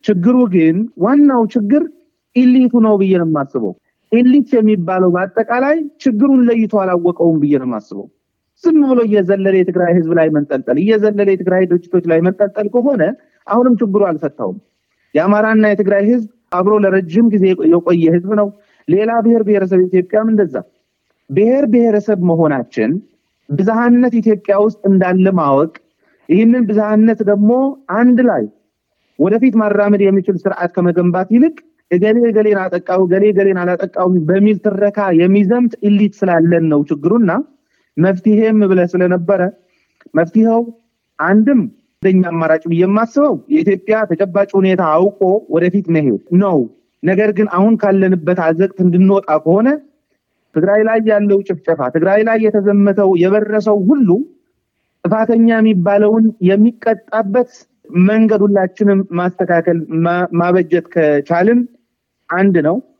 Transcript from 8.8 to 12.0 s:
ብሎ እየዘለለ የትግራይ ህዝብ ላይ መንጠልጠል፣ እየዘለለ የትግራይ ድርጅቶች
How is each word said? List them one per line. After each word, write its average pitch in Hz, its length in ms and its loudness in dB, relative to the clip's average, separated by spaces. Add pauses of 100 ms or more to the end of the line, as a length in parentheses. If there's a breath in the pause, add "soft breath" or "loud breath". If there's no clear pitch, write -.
ብሎ 262 200 2
እየዘለለ 196 520 0
የትግራይ 180 400 0
ህዝብ 165 200 0
ላይ 160 160 2
መንጠልጠል፣ 143 480 -2
እየዘለለ 208 500 0
የትግራይ 185 380 0
ድርጅቶች 175 420 -2